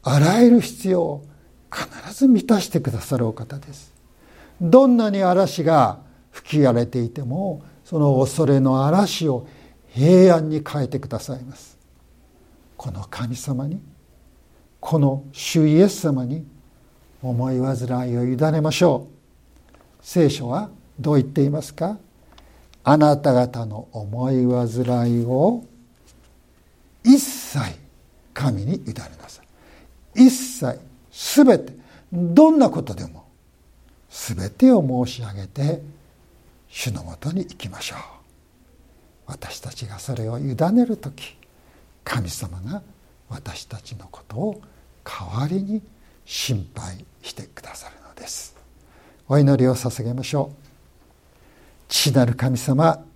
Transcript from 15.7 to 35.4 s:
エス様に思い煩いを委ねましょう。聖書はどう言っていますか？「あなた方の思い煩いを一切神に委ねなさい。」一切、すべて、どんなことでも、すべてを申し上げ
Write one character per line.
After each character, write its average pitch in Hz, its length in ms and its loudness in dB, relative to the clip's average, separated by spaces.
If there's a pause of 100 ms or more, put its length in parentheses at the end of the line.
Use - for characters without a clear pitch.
エ 196 80 6
ス 190 120 -6
様 135 240 -2
に 143 200 -8 (760)
思 127 300 -4
い 127 80 -2
煩 123 500 -4
い 120 60 -4
を 120 80 -2
委 127 120 -2
ね 156 240 0
ま 151 120 -2
し - 100 0
ょ 143 260 2
う。 - 40 -20 (880)
聖 160 300 2
書 127 180 -8
は 190 220 -6 (300)
ど 151 140 0
う - 20 -
言 131 80 4
っ - 20 -6
て - 160 -2
い 139 80 0
ま 147 100 -4
す - 140 -16
か？ 196 240 -6 (840)
「あ 147 120 6
な 151 200 6
た 147 180 0
方 123 320 0
の 107 260 -12
思 113 380 -6
い 127 160 2
煩 120 760 -2
い - 20 -2
を 160 400 0 (1400)
一 262 160 8
切 - 400 -8 (760)
神 117 300 -2
に 151 140 -2
委 - 20 -10
ね - 160 -12 (260)
な - 80 -20
さ - 140 -20
い。」 - 40 -20 (680)
一 254 160 8
切、 - 500 -8 (300)
す - 340 2
べ 220 140 6
て、 - 140 -10 (400)
ど 175 380 6
ん 320 80 4
な 226 120 4
こ 160 120 -6
と - 120 -10
で - 120 -12
も、 - 180 -20 (840)
す - 260 -12
べ 92 160 -8
て 262 220 4
を 240 100 4 (240)
申 - 60 -10
し 120 100 -12
上 104 100 -12
げ 98 140 -12